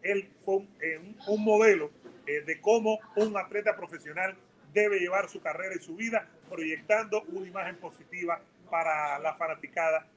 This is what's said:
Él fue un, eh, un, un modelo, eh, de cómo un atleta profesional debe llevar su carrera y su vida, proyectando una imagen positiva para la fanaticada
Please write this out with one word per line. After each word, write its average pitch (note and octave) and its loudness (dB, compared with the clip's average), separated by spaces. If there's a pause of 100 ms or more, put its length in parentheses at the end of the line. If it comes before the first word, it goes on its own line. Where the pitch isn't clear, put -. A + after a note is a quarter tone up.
Él G3 -2 (160)
fue G3 2
un, G3 -4
eh, D#3+ -4
un, G3 -18 (120)
un G#3+ 2
modelo, G#3 6 (340)
eh, D3 -2
de D#3+ -6
cómo G#3+ 4 (160)
un G#3+ 2
atleta G#3 -2
profesional E3 -8 (360)
debe G#3 4
llevar F3+ 0
su - -12
carrera F3 -4
y - -6
su E3+ -12
vida, A3 -2 (200)
proyectando F#3 0
una F#3+ -8
imagen F3+ -8
positiva E3+ -6 (260)
para D3+ 0
la D#3 -2
fanaticada D#3+ -2 (120)